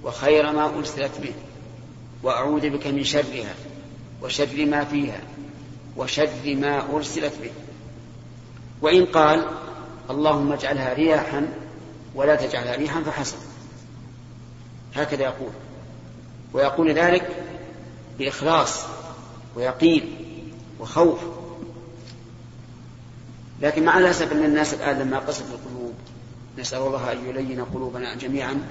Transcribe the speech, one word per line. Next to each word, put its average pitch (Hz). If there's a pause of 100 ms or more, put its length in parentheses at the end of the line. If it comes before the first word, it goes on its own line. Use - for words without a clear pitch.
وخير 147
ما 151
أرسلت 139 (120)
به، 123 (880)
وأعوذ 139
بك 143
من 139
شرها 127 (680)
وشر 139
ما 147
فيها 139 (800)
وشر 139
ما 139
أرسلت 151 (100)
به". 117 (1300)
وإن 175
قال: 160 (640)
"اللهم 143
اجعلها 135
رياحا 147 (680)
ولا 143
تجعلها 123
ريحا"، 147
فحسن. 147 (1600)
هكذا 143
يقول، 127 (1040)
ويقول 139
ذلك 175 (760)
بإخلاص 143 (720)
ويقين 127 (640)
وخوف. 156 (2500)
لكن 151
مع 170
الأسف 170
أن 151
الناس 151
الآن 139
لما 131
قست 147
القلوب، 123 (680)
نسأل 127
الله 131
أن 123 (120)
يلين 131
قلوبنا 123
جميعًا 135